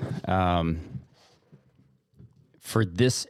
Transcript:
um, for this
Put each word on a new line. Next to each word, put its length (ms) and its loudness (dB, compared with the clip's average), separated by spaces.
um, 540 2
for 260 0
this 440 2